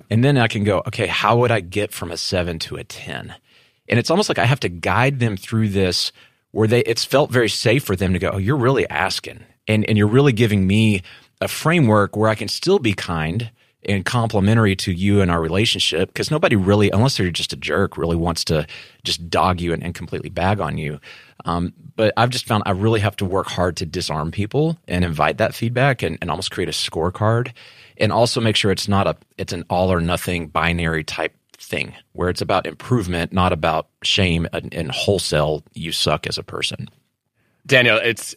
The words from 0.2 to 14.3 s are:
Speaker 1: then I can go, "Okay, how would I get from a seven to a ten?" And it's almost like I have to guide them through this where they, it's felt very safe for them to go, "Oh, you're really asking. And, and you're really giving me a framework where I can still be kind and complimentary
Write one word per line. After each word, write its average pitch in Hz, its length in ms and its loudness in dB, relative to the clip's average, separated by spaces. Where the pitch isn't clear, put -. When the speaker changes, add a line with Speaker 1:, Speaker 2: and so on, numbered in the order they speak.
Speaker 1:
then 143 120 4
I 117 120 4
can 101 160 -2
go, 98 220 2
"Okay, 107 200 -4
how 107 320 2
would 120 120 4
I 113 100 2
get 95 320 -4
from 85 180 -10
a 85 80 -10
seven 87 420 -2
to - 160 -10
a 62 80 -12
ten?" - 500 -14
And 117 100 4
it's 120 120 0
almost 190 180 2
like - 100 -2
I 90 80 4
have 131 140 2
to 104 80 -2
guide 101 500 0
them 113 200 0
through 110 320 0
this 95 420 0
where 107 140 4
they, 117 160 4
it's 113 200 -2
felt 139 280 2
very 120 160 4
safe 123 360 0
for 95 120 -2
them 92 160 0
to 90 60 0
go, 82 160 -2
"Oh, 98 40 -4
you're 107 180 0
really 123 320 2
asking. - 520 -4
And, 107 220 2
and 110 100 4
you're 104 80 6
really 131 260 4
giving 101 340 2
me 104 360 2
a 98 80 -2
framework 110 680 2
where 107 140 2
I 107 40 2
can 104 140 -6
still 190 300 0
be 113 160 0
kind 85 560 -4
and 98 180 -2
complimentary 110 720 2